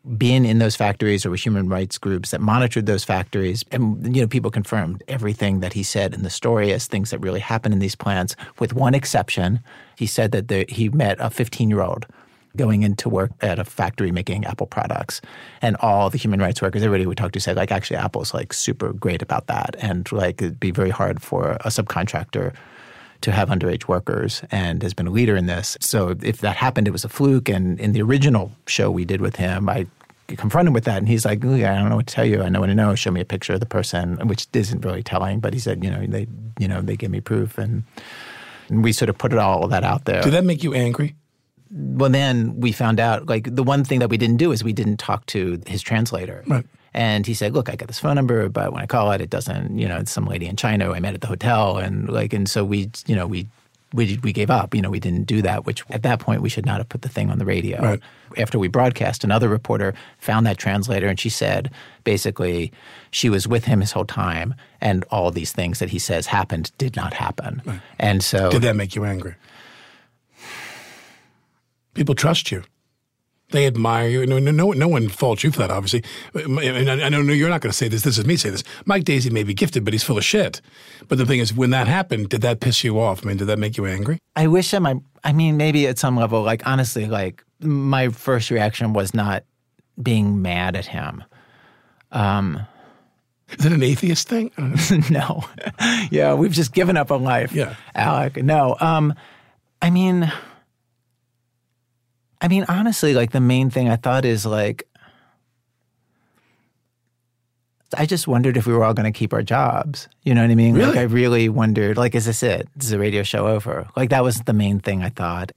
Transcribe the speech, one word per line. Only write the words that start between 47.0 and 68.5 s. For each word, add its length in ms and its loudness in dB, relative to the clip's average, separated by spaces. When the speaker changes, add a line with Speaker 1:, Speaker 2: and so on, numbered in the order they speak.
Speaker 1:
he 80 -2
said, 180 -2
"Look, 160 -2
I 60 -8
got 140 -12
this 100 -12
phone 160 0
number, 340 2
but 240 -4
when 80 -8
I 60 -8
call 240 2
it, 100 -2
it 80 -8
doesn't, 480 -4
you 100 -2
know, 100 -4
it's 140 -6
some 140 -4
lady 220 -4
in 80 -6
China 300 0
who 100 -2
I 60 -6
met 120 -4
at 80 -10
the 60 -8
hotel." 500 0
And, 320 -4
like, 240 -2
and 160 0
so 160 0
we, 240 -2
you 120 0
know, 100 -2
we, 200 -6
we, 300 0
we 80 0
gave 180 -2
up. 240 0
You 80 0
know, 80 -2
we 120 -4
didn't 240 -2
do 160 0
that, 240 -2
which 240 -6
at 140 -6
that 180 0
point 200 -2
we 80 -2
should 160 -4
not 120 0
have 120 -6
put 120 -8
the 80 -8
thing 200 -2
on 80 -2
the 80 -2
radio. 360 -2
Speaker 2:
Right. 180 0
Speaker 1:
After 220 -2
we 100 0
broadcast, 560 0
another 240 4
reporter 440 0
found 280 2
that 100 0
translator, 500 0
and 120 -2
she 100 -2
said, 400 -2
basically, 680 -2
she 180 0
was 180 2
with 180 0
him 160 4
his 100 -2
whole 140 -2
time, 500 -4
and 300 0
all 200 0
these 200 -6
things 280 -4
that 100 -4
he 100 -4
says 280 -2
happened 500 -2
did 180 -4
not 180 -6
happen. 520 -8
Speaker 2:
Right. 140 -8
Speaker 1:
And 240 2
so 260 0
Speaker 2:
Did 140 4